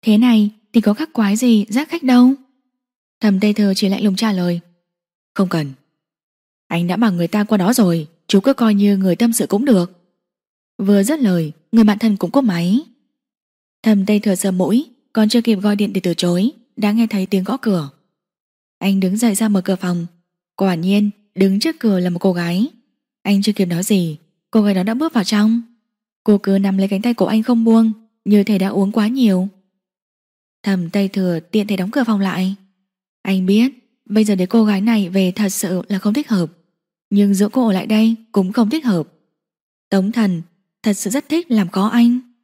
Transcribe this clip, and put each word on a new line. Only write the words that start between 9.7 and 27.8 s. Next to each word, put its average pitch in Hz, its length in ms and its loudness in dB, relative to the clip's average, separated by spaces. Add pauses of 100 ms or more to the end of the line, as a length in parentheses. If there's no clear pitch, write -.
Vừa 196 240 2
dứt 285 180 -2
lời, 175 320 0 (200)
người 226 120 6
bạn 208 140 2
thân 214 180 0
cũng 180 140 -6
cúp 277 140 2
máy. 185 360 0 (1040)
Thẩm 202 240 2
Tây 208 140 0
Thừa 202 140 0
sờ 190 160 -4
mũi, 185 360 0 (260)
còn 220 160 2
chưa 233 120 2
kịp 226 160 0
gọi 202 200 -2
điện 202 160 -2
để 190 80 -2
từ 175 140 -2
chối, 180 360 -2 (260)
đã 208 160 0
nghe 226 140 2
thấy 190 200 -4
tiếng 185 180 -2
gõ 226 120 -6
cửa. 175 340 -4 (880)
Anh 196 220 0
đứng 190 160 -2
dậy 226 180 0
ra 220 140 -2
mở 202 120 0
cửa 185 160 -2
phòng. 175 300 -4 (500)
Quả 190 180 0
nhiên, 202 360 0 (240)
đứng 190 260 2
trước 320 200 -4
cửa 196 200 0
là 180 100 -2
một 175 80 -4
cô 190 140 0
gái. 175 360 -2 (540)
Anh 196 200 0
chưa 208 100 0
kịp 202 140 0
nói 175 160 -4
gì, 175 360 -2 (320)
cô 220 120 2
gái 202 120 2
đó 185 80 0
đã 214 120 -4
bước 311 180 -4
vào 220 120 0
trong. 220 380 0 (640)
Cô 208 120 4
cứ 196 200 0
nắm 196 200 0
lấy 190 100 0
cánh 196 140 -4
tay 240 120 0
của 190 120 0
anh 220 160 0
không 233 220 0
buông, 226 280 4 (320)